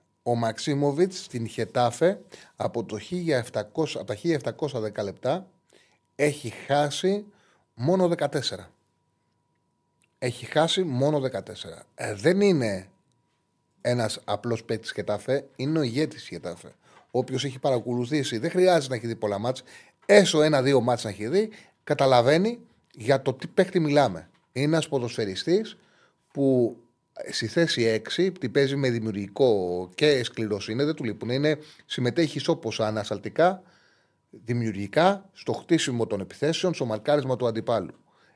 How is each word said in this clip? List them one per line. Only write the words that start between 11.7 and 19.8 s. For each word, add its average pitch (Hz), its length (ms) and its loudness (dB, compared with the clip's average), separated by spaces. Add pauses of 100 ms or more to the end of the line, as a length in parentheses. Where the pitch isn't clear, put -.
Ε, 110 200 -8
δεν 151 260 2
είναι 123 460 2 (960)
ένας 120 440 -2
απλός 113 400 -4
παίκτης - 280 -6
Χετάφε, 110 540 -4 (100)
είναι 147 220 -2
ο 156 40 2
ηγέτης 147 460 -4
Χετάφε. - 440 -12 (380)
Όποιος 127 340 -2
έχει 127 140 -8
παρακολουθήσει, 123 800 -2
δεν 143 120 -2
χρειάζεται 175 380 4
να 131 60 -4
έχει 113 120 -6
δει 113 100 -4
πολλά 101 220 -2
μάτς, 123 240 -4 (440)